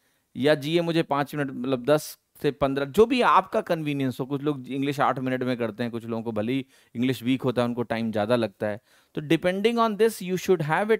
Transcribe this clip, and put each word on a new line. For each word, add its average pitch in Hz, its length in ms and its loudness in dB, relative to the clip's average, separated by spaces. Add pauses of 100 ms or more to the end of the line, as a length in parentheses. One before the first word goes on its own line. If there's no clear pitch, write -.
(360)
या 143 180 4
जीए 156 260 0
मुझे 165 220 0
पाँच 139 320 -2
मिनट, 143 160 -2
मतलब 127 340 -4
दस 151 340 0 (240)
से 151 80 2
पन्द्रह, 139 340 0
जो 143 220 4
भी 247 160 0
आपका 185 380 4
कन्वीनियंस 147 600 -2
हो। 135 60 -2
कुछ 139 160 -4
लोग 143 260 -2
इंग्लिश 139 320 -2
आठ 127 180 2
मिनट 127 240 -2
में 127 140 -2
करते 113 260 -4
हैं, 117 100 -4
कुछ 113 120 -8
लोगों 113 180 -4
को 113 100 -6
भले 110 200 -2
ही 135 140 -4 (280)
इंग्लिश 120 280 0
वीक 127 200 0
होता 123 200 0
है, 120 60 0
उनको 120 140 -4
टाइम 113 300 -2
ज़्यादा 107 240 2
लगता 110 300 -2
है। 104 140 -4 (340)
तो 160 60 -6
depending 180 580 0
on 226 180 2
this, 220 260 2
you 180 200 -2
should 170 240 2
have 185 240 0
a 220 100 4